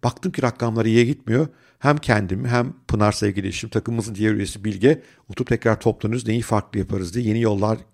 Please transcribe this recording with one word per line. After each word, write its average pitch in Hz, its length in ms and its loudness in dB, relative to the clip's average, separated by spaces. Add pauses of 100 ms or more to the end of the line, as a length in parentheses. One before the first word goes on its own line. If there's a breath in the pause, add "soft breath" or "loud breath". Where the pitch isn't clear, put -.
baktım 123 280 -2
ki - 100 -4
rakamlar 113 440 0
iyiye 113 200 6
gitmiyor. 127 420 0 (320 soft breath)
Hem 147 180 2
kendim 104 480 0
hem 120 280 0 (140)
Pınar 107 240 2
sevgili 101 360 -2
eşim, 98 220 -6
takımımızın 110 460 -4
diğer 107 180 2
üyesi 101 300 -6
Bilge 110 380 4 (280 loud breath)
oturup 123 200 -6
tekrar 113 300 2
toplanıyoruz. 113 480 -2
Neyi 113 140 0
farklı 104 380 -2
yaparız 92 340 -4
diye 120 120 -2
yeni 110 160 2
yollar 107 360 2 (160)